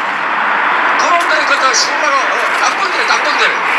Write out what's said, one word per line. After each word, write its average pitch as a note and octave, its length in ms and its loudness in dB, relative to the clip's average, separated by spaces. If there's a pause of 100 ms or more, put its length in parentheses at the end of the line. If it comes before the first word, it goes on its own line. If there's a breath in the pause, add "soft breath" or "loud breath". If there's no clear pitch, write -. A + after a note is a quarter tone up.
(1000)
그놈들이 E4+ 460 2
그, C#4 140 2
저, C4+ 140 2
신발로, C#4+ 420 0
어, - 460 -2
깍두기들이, - 460 0
깍두기들. - 440 2 (280)